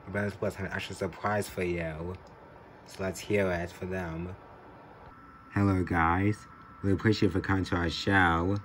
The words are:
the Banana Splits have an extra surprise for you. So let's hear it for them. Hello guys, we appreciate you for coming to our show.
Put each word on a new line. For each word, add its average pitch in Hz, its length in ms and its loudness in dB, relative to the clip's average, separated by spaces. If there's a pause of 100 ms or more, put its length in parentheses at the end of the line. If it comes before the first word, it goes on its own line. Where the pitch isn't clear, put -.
the - 80 -12
Banana 101 200 0
Splits 98 240 -4
have 98 100 -6
an - 80 -8
extra 95 200 -6
surprise 98 540 -2
for - 140 -6
you. 85 520 -4 (680)
So - 180 -12
let's 92 160 -4
hear 101 320 2
it 87 220 -4
for - 140 -10
them. 90 500 -6 (1160)
Hello 98 280 4
guys, 87 540 2 (480)
we 98 80 4
appreciate 104 360 4
you 87 40 2
for 92 80 2
coming 95 240 0
to 92 120 -2
our 87 120 0
show. 90 760 2